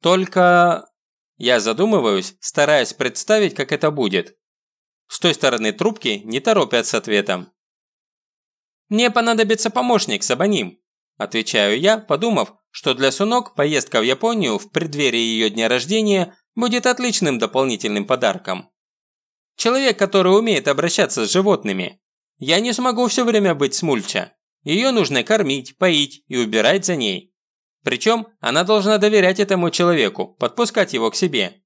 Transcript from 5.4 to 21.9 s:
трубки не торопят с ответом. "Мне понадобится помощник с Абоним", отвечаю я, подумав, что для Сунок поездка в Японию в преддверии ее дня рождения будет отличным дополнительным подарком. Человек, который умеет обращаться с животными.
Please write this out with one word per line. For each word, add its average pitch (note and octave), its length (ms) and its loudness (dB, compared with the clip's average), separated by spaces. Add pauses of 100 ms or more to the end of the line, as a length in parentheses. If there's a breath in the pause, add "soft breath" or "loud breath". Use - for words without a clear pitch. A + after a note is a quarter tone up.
трубки A#2 520 -4
не A2+ 160 -4
торопят C#3 460 0
с - 80 -6
ответом. G2+ 580 -2 (1400)
"Мне A3+ 220 2
понадобится A3+ 600 2
помощник A#3+ 520 0
с - 80 -4
Абоним", C#3 480 -2 (380)
отвечаю G#2+ 600 0
я, G#3 200 2
подумав, F3 560 -2 (160)
что - 240 -4
для C3+ 180 2
Сунок A#3 420 -2
поездка C#3+ 460 0
в - 20 0
Японию C3 560 0
в - 120 -12
преддверии D3 480 -2
ее A2+ 300 0
дня A2+ 200 -2
рождения F#3 680 0 (180)
будет A#3+ 320 -2
отличным A#3+ 520 0
дополнительным A2 680 -2
подарком. G2 640 -4 (840)
Человек, B3+ 420 0
который F#3+ 380 4
умеет G#3 320 2
обращаться C#3+ 580 0
с G2 60 -4
животными. A#2+ 680 -2 (380)